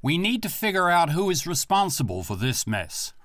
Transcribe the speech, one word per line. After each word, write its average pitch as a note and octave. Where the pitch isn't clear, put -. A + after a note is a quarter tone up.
We D3+
need A3
to G#3
figure F#3
out F3
who F3+
is F3
responsible D3+
for G2+
this A#2+
mess G2+